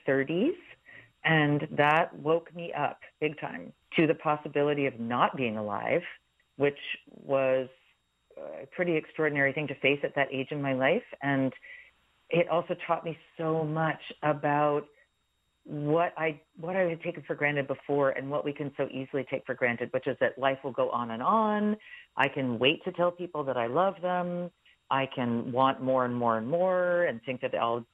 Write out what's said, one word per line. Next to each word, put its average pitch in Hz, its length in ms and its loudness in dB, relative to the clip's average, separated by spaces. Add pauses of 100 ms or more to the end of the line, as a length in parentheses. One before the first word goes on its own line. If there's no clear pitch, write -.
thirties, 160 480 2 (720)
and 151 480 4
that 156 460 4
woke 160 360 0
me 170 180 -10
up - 280 -2 (200)
big 151 200 -2
time - 340 -10 (220)
to 165 100 6
the 151 80 4
possibility 147 720 0
of 123 120 -4
not 120 380 0
being 113 220 -2
alive, 113 440 -2 (540)
which 143 220 0 (320)
was 131 580 0 (680)
a 73 260 -12 (100)
pretty 175 220 0
extraordinary 147 560 0
thing 151 140 -4
to 135 140 -6
face 143 220 4
at 143 120 -2
that 139 180 2
age 135 180 -4
in 147 120 -4
my 139 100 0
life. 135 300 2 (200)
And 135 300 2 (800)
it 170 180 2
also 170 260 0 (120)
taught 160 180 -2
me 160 140 -8 (180)
so 160 280 0
much 156 360 -2 (220)
about 147 640 2 (800)
what 151 520 0
I, 160 220 -2 (180)
what 175 160 -6
I 190 60 2
had 170 220 0
taken 160 240 -6
for 160 80 -2
granted 143 340 0
before 139 420 0
and 135 200 -4
what 147 140 -2
we 147 80 -2
can 143 240 -6
so 143 140 -2
easily 135 400 -6
take 131 160 -4
for 127 80 -4
granted, 120 380 -2
which 131 140 -2
is 131 140 -2
that 120 180 0
life 135 260 2
will 131 80 -6
go 131 180 0
on 117 220 -2
and 117 100 -6
on. 208 540 2 (400)
I 139 120 4
can 127 300 -2
wait 139 260 2
to 180 80 -6
tell 175 180 2
people 175 340 -6
that 131 120 -2
I 117 100 0
love 175 360 0
them. 175 480 -2 (400)
I 135 160 0
can 120 460 -2
want 131 300 2
more 131 240 2
and 123 80 -2
more 117 240 2
and 113 100 -4
more 180 560 2
and 120 200 -2
think 127 180 -6
that 123 120 -2
I'll 117 400 0